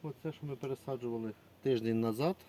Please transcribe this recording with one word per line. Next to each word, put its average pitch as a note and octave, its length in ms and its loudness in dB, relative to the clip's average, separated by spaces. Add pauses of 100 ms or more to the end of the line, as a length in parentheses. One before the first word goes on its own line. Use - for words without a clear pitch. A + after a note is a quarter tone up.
Оце, D#3 280 -6
що - 140 -10
ми C#3 100 -4
пересаджували A#2+ 760 -4 (280)
тиждень A2+ 400 4
назад. A#2 340 2 (140)